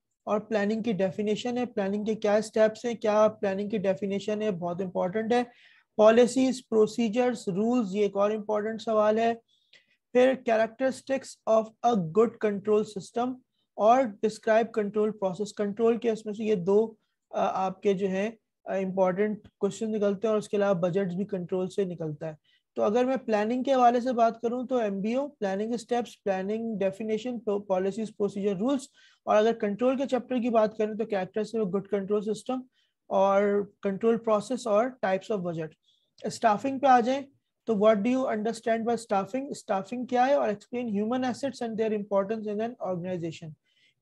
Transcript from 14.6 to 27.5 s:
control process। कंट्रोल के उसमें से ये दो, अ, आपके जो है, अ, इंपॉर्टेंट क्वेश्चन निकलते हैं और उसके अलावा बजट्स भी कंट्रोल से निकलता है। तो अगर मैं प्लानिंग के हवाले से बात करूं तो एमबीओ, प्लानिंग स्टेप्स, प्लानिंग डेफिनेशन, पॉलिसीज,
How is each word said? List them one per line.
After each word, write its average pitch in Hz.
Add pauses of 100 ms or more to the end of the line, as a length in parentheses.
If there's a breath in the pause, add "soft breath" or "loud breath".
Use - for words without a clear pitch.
control 208
process। 202
कंट्रोल 226
के 233
उसमें 214
से 220
ये 214
दो, 202 (360)
अ, 202
आपके 190
जो 190
है, 202 (300)
अ, 196
इंपॉर्टेंट 190
क्वेश्चन 208
निकलते 202
हैं 220
और 214
उसके 208
अलावा 202
बजट्स 180
भी 196
कंट्रोल 185
से 196
निकलता 160
है। 156 (380)
तो 226
अगर 226
मैं 262
प्लानिंग 220
के 277
हवाले 247
से 254
बात 226
करूं 240
तो 254
एमबीओ, 220
प्लानिंग 208
स्टेप्स, 240
प्लानिंग 202
डेफिनेशन, 214
पॉलिसीज, 202